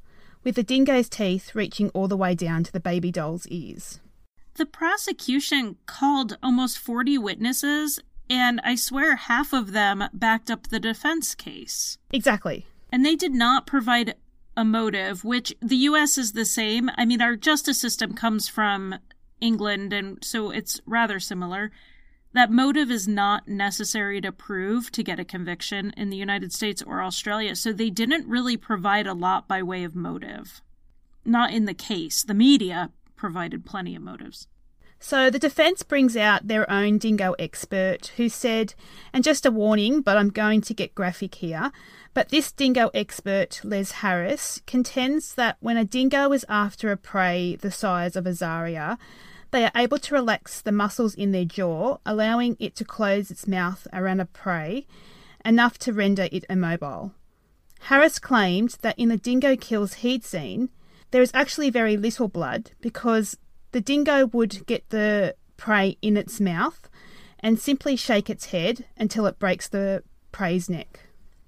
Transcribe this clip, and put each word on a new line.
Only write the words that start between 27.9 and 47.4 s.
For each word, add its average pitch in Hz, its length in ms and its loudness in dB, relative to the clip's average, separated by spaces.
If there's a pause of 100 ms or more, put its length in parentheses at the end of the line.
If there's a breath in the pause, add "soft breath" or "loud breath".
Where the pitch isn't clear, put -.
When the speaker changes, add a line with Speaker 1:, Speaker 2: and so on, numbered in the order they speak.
Speaker 2:
really 247 260 0
provide 202 520 0
a 190 60 -6
lot 185 340 0
by 190 140 0
way 185 220 -4
of 165 100 -8
motive. - 680 -10 (640)
Not 233 260 4
in 220 140 0
the 196 80 -4
case. 170 500 -4
The 208 100 -2
media 202 580 6 (260)
provided 175 480 -6
plenty 180 300 -8
of 165 60 -14
motives. - 460 -16 (500 soft breath)
Speaker 1:
So 262 320 4
the 262 80 0
defense 311 460 4
brings 262 320 4
out 208 320 4
their 214 240 0
own 208 260 4
dingo 202 400 2
expert - 800 -4
who 240 140 2
said, 226 440 -2 (400 loud breath)
and 262 100 2
just - 220 4
a 269 60 6
warning, 214 500 4
but 202 160 4
I'm 202 120 4
going 214 320 2
to 220 120 -6
get - 220 -6
graphic 185 400 -4
here, 175 360 -6 (420 loud breath)
but - 160 0
this 285 220 2
dingo 254 420 4
expert, - 680 -2
Les 196 280 -4
Harris, 190 760 -2
contends 254 680 -2
that 233 240 0
when 233 180 0
a 226 80 2
dingo 269 460 2
is 277 160 0
after 208 440 -2
a 196 60 -2
prey 180 600 -2